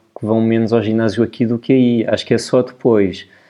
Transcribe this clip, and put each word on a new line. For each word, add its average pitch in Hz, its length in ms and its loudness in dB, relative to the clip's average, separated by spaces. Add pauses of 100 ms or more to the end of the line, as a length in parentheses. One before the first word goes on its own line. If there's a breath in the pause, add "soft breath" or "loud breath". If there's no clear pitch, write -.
(180)
que - 80 -10
vão 113 160 0
menos 113 320 0
ao 117 80 2
ginásio 110 420 0
aqui 113 220 -2
do 117 140 0
que 117 140 -2
aí. 120 340 2
Acho 107 180 -2
que - 80 -2
é 113 40 4
só 127 240 0
depois, 104 680 -2 (220 soft breath)